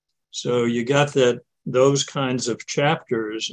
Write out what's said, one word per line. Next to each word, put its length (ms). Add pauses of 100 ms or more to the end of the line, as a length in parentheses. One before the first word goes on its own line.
(320)
So 340
you 180
got 300
that, 280 (240)
those 380
kinds 460
of 180
chapters, 840